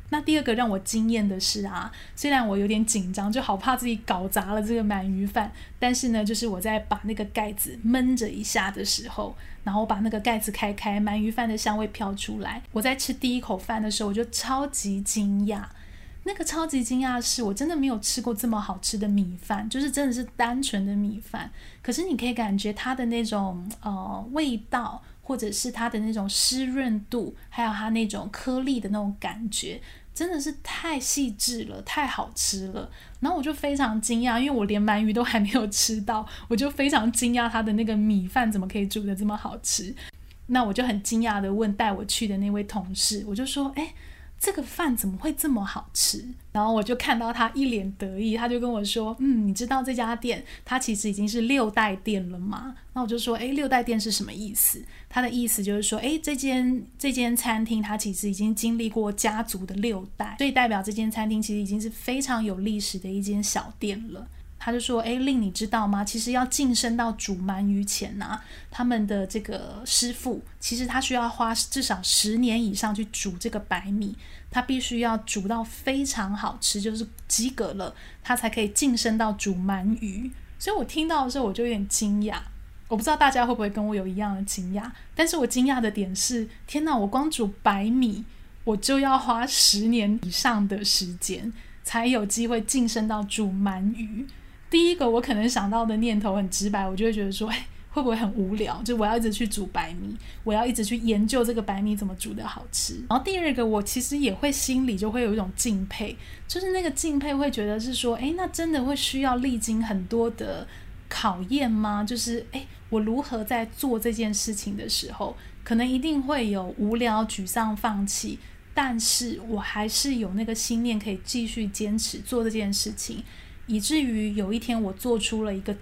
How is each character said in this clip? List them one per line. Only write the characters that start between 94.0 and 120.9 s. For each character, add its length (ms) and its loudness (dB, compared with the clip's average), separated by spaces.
第 200 6
一 40 0
个 140 2
我 100 4
可 140 0
能 160 4
想 180 2
到 160 2
的 140 0
念 220 2
头 160 0
很 140 0
直 200 0
白， 180 0
我 80 -2
就 100 2
会 60 4
觉 140 0
得 60 -2
说， 180 -2
哎， 160 -6
会 140 -2
不 40 0
会 80 2
很 180 0
无 200 0
聊？ 300 -2
就 120 0
我 80 2
要 140 4
一 20 2
直 140 2
去 140 0
煮 200 -2
白 260 -4
米， 220 -6
我 100 2
要 100 4
一 80 2
直 140 0
去 120 0
研 300 4
究 160 4
这 100 4
个 60 0
白 220 -2
米 140 2
怎 100 -2
么 100 -4
煮 200 -6
的 120 -6
好 240 -8
吃。 380 -2
然 80 4
后 80 0
第 140 0
二 140 2
个， 120 2
我 160 2
其 180 -2
实 160 -2
也 160 4
会 200 0
心 340 2
里 100 2
就 160 0
会 120 2
有 100 2
一 20 2
种 200 0
敬 320 2
佩， 280 -6
就 120 -4
是 120 0
那 120 2
个 80 0
敬 260 0
佩 160 2
会 160 2
觉 160 0
得 140 0
是 160 -4
说， 200 0
哎， 220 0
那 120 0
真 220 -2
的 120 2
会 120 2
需 260 0
要 160 4
历 200 2
经 260 0
很 220 -2
多 240 2
的 380 -6
考 420 -2
验 200 2
吗？ 340 2
就 120 -2
是， 360 -2
哎， 120 -8
我 80 4
如 200 2
何 240 -2
在 220 0
做 340 0
这 140 2
件 180 0
事 220 0
情 240 -4
的 100 -6
时 240 -2
候， 240 -4
可 100 0
能 140 4
一 100 2
定 240 2
会 300 2
有 260 -2
无 200 2
聊、 280 4
沮 220 -6
丧、 280 0
放 300 0
弃， 320 -4
但 240 2
是 480 0
我 120 -2
还 280 -2
是 300 2
有 180 0
那 100 0
个 80 -2
心 300 0
念 160 2